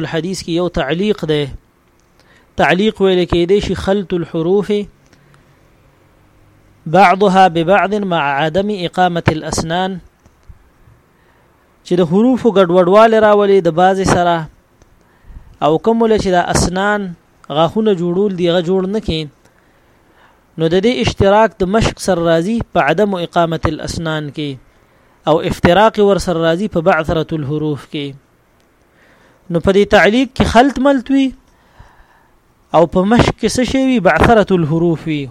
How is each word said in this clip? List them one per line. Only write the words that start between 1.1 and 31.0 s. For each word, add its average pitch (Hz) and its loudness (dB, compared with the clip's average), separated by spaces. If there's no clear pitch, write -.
دی. 147 -2
تعلیق 185 0
ویل 190 2
کېدی 175 0
شي 190 -4
خلط 196 -2
الحروف 170 -4
بعضها 190 4
ببعض 175 2
مع 165 0
عدم 185 -2
اقامة 175 -2
الاسنان. 165 -6
چې - -4
د 175 0
حروفو 233 2
ګډوډوالی 190 4
راولي 208 4
د 165 -2
بعضې 190 2
سره، 170 -2
او 156 0
کوم 226 0
له 220 2
چې 196 -2
دا 175 2
اسنان 196 -2
غاښونه 185 0
جوړول 180 -2
دي، 180 0
هغه 175 0
جوړ 190 0
نه 220 -4
کړي، 160 -6
نو 160 -2
د 165 0
دې 240 2
اشتراک 208 0
د 185 -2
مشق 226 -2
سره 180 -2
راځي 170 0
په 180 0
عدم 202 0
اقامة 165 -4
الاسنان 156 -8
کې، 147 -6
او 160 2
افتراق 185 2
ور 202 2
سره 165 -2
راځي 170 -2
په 175 0
بعثرة 160 0
الحروف 151 -6
کې. 147 -8
نو 170 0
په 190 0
دې 202 4
تعلیق 208 4
کې - 0
خلط 254 4
ملت 277 0